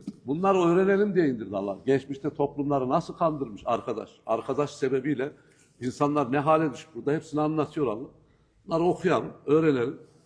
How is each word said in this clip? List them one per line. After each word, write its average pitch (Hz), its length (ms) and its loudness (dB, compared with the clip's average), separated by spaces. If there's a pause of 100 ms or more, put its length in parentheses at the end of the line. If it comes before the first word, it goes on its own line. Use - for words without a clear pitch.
(260)
Bunları 185 340 2
öğrenelim 190 560 4
diye 165 140 4
indirdi 107 280 -4
Allah. 98 280 -4
Geçmişte 135 480 0
toplumları 143 560 -2
nasıl 170 240 -2
kandırmış 143 520 -2
arkadaş? 110 440 -4 (160)
Arkadaş 123 460 -2
sebebiyle 135 640 -2 (480)
insanlar 143 500 0
ne 143 80 2
hale 156 340 2
düşüp - 220 -18
burada 120 160 -4
hepsini 151 300 -2
anlatıyor 156 460 0
Allah. 117 200 -4 (580)
Bunları 165 180 0
okuyalım, 165 500 0 (120)
öğrenelim 147 540 2 (260)